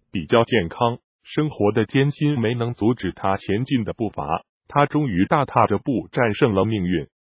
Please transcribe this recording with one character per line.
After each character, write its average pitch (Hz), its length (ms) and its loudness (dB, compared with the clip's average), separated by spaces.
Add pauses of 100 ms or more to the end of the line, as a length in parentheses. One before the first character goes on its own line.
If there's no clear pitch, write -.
(120)
比 87 140 -6
较 117 200 4
健 101 240 0
康， 120 280 -2 (260)
生 151 280 -2
活 104 200 2
的 110 140 0
艰 139 240 2
辛 147 300 -2
没 113 160 0
能 120 180 -4
阻 120 220 0
止 92 160 -6
他 98 260 -2
前 104 280 -4
进 123 180 0
的 98 100 -6
步 107 160 -6
伐。 78 340 -6 (240)
他 143 200 2
终 151 200 -2
于 95 180 0
大 147 200 2
踏 113 220 4
着 101 100 0
步 98 340 -4
战 117 220 0
胜 113 220 2
了 95 100 4
命 107 180 -2
运。 85 220 0 (160)